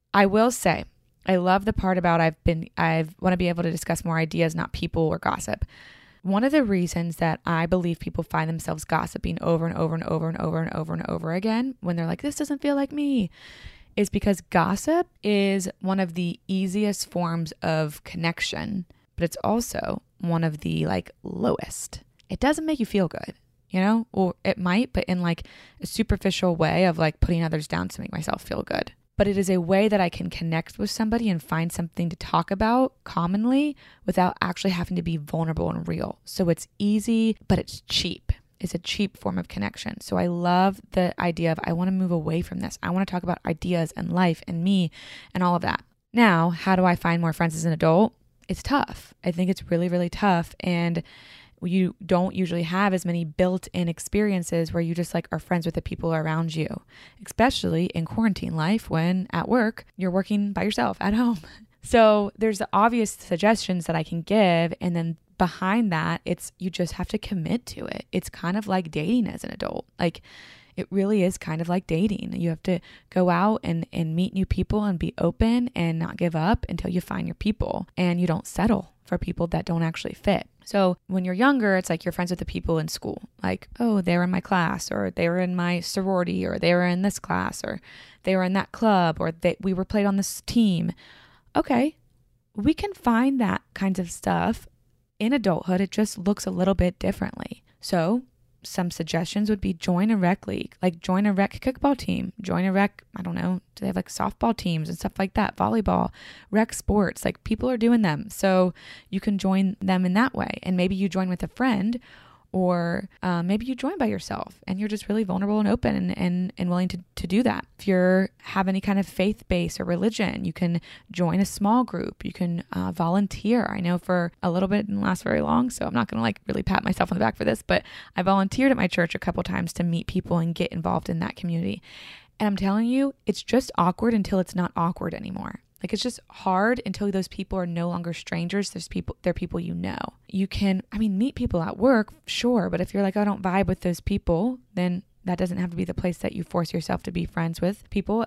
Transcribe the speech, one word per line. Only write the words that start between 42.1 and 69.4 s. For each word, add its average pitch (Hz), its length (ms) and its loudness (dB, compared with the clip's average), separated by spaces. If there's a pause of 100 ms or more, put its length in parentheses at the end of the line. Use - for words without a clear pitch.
away 165 300 0
from 180 180 -6
this. - 240 -8
I - 80 -4
wanna 185 160 0
talk 180 160 -4
about 180 220 -2
ideas 170 520 -2
and 175 160 -4
life 175 360 2
and 165 160 -4
me 190 260 2 (440)
and 185 80 0
all 175 120 4
of 170 80 0
that." - 220 -2 (280)
Now, 180 380 6
how 185 260 0
do 185 80 4
I 175 120 6
find 170 240 0
more 165 120 2
friends 165 220 0
as 160 100 -4
an 165 80 2
adult? 165 420 6 (340)
It's - 140 -6
tough. - 520 -2 (100)
I 180 80 2
think 180 180 0
it's - 200 -6
really, 175 180 2
really 175 200 0
tough. 175 520 0
And 170 420 0 (640)
you 180 300 2 (100)
don't 180 300 2
usually 170 300 -2
have 190 300 2
as 180 100 -2
many 170 200 -2
built-in 180 640 0
experiences 170 840 -2
where 170 100 0
you 165 120 -2
just, 170 200 -4
like, 170 180 -4
are 160 60 -4
friends 170 280 -2
with 165 80 -2
the 165 80 -2
people - 320 -4
around 160 400 -2
you, 160 140 -2 (560)
especially 180 640 2
in - 180 -4
quarantine 208 520 0
life 180 320 0
when 175 420 0
at - 180 -2
work 226 360 2 (120)
you're 185 140 -2
working 202 420 0
by 185 100 -2
yourself 202 380 0
at 202 140 0
home. 240 280 2
<laughs> - 60 -20 (380)
So 214 520 6
there's 214 220 0
the - 120 -4
obvious 220 380 4
suggestions 185 760 0
that 165 100 -2
I 160 100 0
can 170 180 -6
give, 175 580 4
and 175 160 -2
then 165 220 -2 (180)
behind 190 560 0
that, 165 320 -2
it's, - 340 -4
you 180 120 -4
just - 240 -2
have 180 140 -4
to 208 100 -2
commit 180 480 -2
to - 180 -12
it. - 260 -10
It's - 200 -4
kind 175 260 -4
of 208 100 -4
like 185 240 0
dating 185 360 0
as - 180 -8